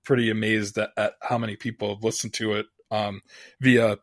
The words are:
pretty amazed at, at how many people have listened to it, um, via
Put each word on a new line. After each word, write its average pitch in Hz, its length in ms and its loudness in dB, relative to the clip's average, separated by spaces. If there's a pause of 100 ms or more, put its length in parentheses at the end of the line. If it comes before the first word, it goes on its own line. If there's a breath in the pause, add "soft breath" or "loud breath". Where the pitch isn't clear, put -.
pretty 120 260 2
amazed 107 480 0
at, 107 180 -2
at 107 260 0
how 123 160 -2
many 110 180 -6
people 107 380 -6
have 104 100 -10
listened 110 300 -2
to 110 200 -2
it, 107 120 -4 (260)
um, 104 300 -4 (360 loud breath)
via 117 440 4